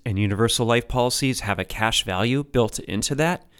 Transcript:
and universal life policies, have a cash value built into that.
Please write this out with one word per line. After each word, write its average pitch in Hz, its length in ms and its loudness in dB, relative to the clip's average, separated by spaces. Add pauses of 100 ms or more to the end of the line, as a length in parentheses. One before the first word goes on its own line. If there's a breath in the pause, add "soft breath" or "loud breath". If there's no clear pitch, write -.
and 101 140 -2
universal 104 480 2
life 120 220 2
policies, 123 540 0
have 98 180 -2
a 92 40 0
cash - 400 0
value 117 400 0
built 117 360 0
into 107 360 -4
that. 160 300 -2 (140 soft breath)